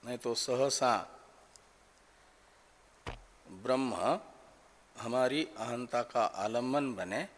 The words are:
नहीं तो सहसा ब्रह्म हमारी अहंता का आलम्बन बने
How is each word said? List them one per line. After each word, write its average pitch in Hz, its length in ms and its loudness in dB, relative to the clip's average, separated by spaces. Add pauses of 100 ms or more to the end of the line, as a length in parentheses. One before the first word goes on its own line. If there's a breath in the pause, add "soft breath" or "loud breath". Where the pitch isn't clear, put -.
नहीं 123 120 -6
तो 120 180 -2
सहसा 127 840 2 (2250)
ब्रह्म 120 720 0 (760)
हमारी 127 600 2
अहंता 120 460 -2
का 117 220 2
आलम्बन 123 720 0
बने 98 420 -4